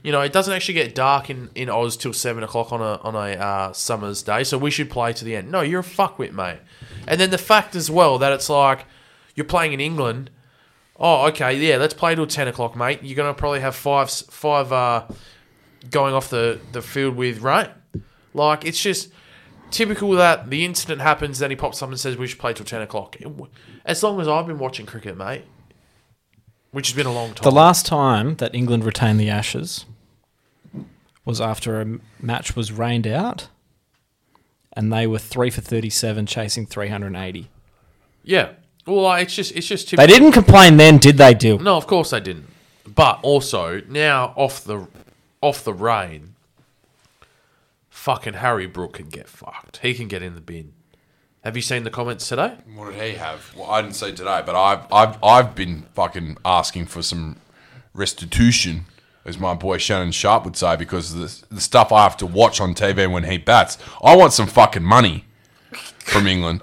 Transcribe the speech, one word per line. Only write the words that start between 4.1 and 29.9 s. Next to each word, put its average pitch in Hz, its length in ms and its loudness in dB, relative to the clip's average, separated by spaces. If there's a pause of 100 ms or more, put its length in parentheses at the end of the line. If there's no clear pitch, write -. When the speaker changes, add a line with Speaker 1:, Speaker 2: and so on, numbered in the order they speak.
Speaker 1:
day. 107 180 -4
So 135 160 -6
we 147 140 -4
should 147 180 -6
play 117 220 -4
to 117 120 -12
the 113 120 -10
end." 98 160 -12
No, 185 80 -2
you're 170 200 -4
a 175 40 -8
fuckwit, - 480 -6
mate. 90 260 -10 (480)
And 165 140 -2
then 190 100 2
the 185 80 -4
fact 208 380 0
as 160 120 -6
well 156 300 2
that 139 140 0
it's 139 180 -6
like, 139 340 0 (520)
you're 147 100 -8
playing 165 260 -2
in 135 80 -8
England. 135 500 -6 (680)
Oh, 151 300 2
okay, 139 280 -2
yeah, 147 200 2
let's 151 180 -2
play 165 220 -2
till 160 100 -2
ten 147 220 -6
o'clock, 120 260 -8
mate. 131 300 -6
You're 135 120 -14
gonna 147 160 -4
probably 143 280 -6
have 131 160 -6
five, 139 320 -2
s-, - 200 -10
five, 143 440 -4
uh, 120 320 -2 (840)
going 135 240 -2
off 135 160 -4
the, 117 280 -2 (140)
the 123 100 -10
field 135 320 -6
with 123 280 -6
rain. 151 260 -2 (680)
Like, 151 300 0
it's 160 180 -6
just - 280 -6 (600)
typical 208 420 -4
that 170 380 2
the 147 140 -2
incident 170 360 -8
happens, 147 380 -2
then 139 120 -4
he 135 60 -8
pops 135 240 -8
up 131 100 -12
and 131 100 -12
says, 127 160 -8
"We 127 100 -10
should 120 140 -14
play 120 140 -6
till 110 120 -16
ten 117 160 -10
o'clock." 104 340 -12
It - 80 -20
w-, - 240 -18 (360)
as 175 180 -6
long 202 180 -2
as 165 60 -4
I've 156 220 -2
been 160 100 -10
watching 131 280 -10
cricket, 104 300 -16
mate, 104 280 -12 (1300)
which 135 160 -8
has 123 80 -6
been 139 100 -2
a 127 60 -6
long 117 220 -8
time. - 100 -14
Speaker 2:
The 139 80 6
last 165 340 6
time 135 500 0
that 117 160 -6
England 120 320 -2
retained 110 360 0
the 104 100 0
Ashes 113 540 -8 (1400)